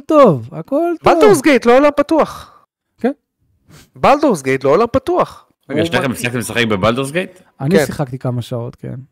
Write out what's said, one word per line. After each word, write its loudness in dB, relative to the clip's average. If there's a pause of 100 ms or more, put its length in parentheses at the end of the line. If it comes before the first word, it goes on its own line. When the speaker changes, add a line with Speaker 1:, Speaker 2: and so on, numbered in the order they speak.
Speaker 1:
טוב, 4
הכל -4 (100)
טוב. 4
Speaker 2:
בלדורס 4
גייט 2
לא 6
עולם 4
פתוח. -2 (380)
Speaker 1:
כן. -2 (840)
Speaker 2:
בלדורס 2
גייט -2
לא 2
עולם 2
פתוח. -4 (260)
Speaker 3:
רגע, -4
Speaker 2:
הוא -2
Speaker 3:
שניכם -2
Speaker 2:
מ- -6
Speaker 3:
שיחקתם -6
לשחק -2
בבלדורס -2
גייט? -8 (220)
Speaker 1:
אני 0
Speaker 2:
כן. 2
Speaker 1:
שיחקתי -8
כמה -6
שעות, -10
כן. -14 (160)